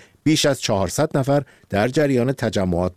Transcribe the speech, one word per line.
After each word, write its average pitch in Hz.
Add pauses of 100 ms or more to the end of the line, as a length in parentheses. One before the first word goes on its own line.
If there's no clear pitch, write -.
(240)
بیش 151
از 139
چهارصد 104
نفر 139 (260)
در 101
جریان 135
تجمعات 90